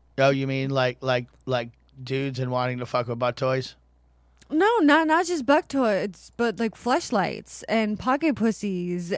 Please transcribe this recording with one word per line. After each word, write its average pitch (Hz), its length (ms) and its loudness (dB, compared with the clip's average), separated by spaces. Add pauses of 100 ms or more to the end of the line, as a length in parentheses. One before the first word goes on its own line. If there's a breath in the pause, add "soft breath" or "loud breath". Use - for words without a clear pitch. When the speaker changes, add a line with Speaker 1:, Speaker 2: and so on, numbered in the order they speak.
(180)
Speaker 1:
Oh, 139 120 6
you 135 180 0
mean 135 220 -2
like, 127 320 0
like, 123 260 0 (180)
like 120 240 -2 (340)
dudes 131 360 -4
and 127 120 -4
wanting 127 280 -2
to 120 60 -6
fuck 120 220 -2
with 120 120 -4
butt 123 180 0
toys? 131 380 -2 (760)
Speaker 2:
No, 370 300 4
not, 311 280 6
not 330 180 4
just 330 200 -2
butt 285 220 2
toys, 208 680 -2
but, 233 200 -2
like, 226 160 -2
fleshlights 214 960 -2
and 214 320 0
pocket 277 380 0
pussies 180 800 -2